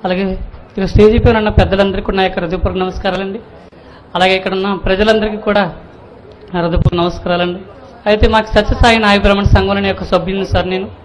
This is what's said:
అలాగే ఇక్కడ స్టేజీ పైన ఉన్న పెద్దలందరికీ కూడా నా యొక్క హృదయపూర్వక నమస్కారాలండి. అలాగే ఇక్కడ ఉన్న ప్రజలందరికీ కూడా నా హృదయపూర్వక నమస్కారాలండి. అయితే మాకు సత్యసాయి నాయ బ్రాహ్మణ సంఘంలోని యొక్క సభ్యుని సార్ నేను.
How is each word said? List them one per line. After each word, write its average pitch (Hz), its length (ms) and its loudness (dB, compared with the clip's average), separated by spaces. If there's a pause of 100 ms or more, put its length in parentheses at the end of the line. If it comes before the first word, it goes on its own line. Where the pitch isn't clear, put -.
అలాగే 185 200 -2 (440)
ఇక్కడ 185 220 -4
స్టేజీ 214 320 6
పైన 233 180 4
ఉన్న 208 180 0
పెద్దలందరికీ 196 480 0
కూడా 190 120 -2
నా 190 80 2
యొక్క 185 140 -4
హృదయపూర్వక 180 420 -4
నమస్కారాలండి. 190 560 -6 (760)
అలాగే 185 240 2
ఇక్కడ 185 180 -4
ఉన్న 196 140 -2 (160)
ప్రజలందరికీ 214 600 0
కూడా 202 160 -2 (880)
నా 180 100 -6
హృదయపూర్వక 170 400 0
నమస్కారాలండి. 175 580 -4 (500)
అయితే 214 160 4 (100)
మాకు 220 200 2
సత్యసాయి 226 500 4
నాయ 202 200 4
బ్రాహ్మణ 202 300 2
సంఘంలోని 196 360 0
యొక్క 190 220 -8
సభ్యుని 190 400 -2
సార్ 180 200 0
నేను. 190 160 -6 (160)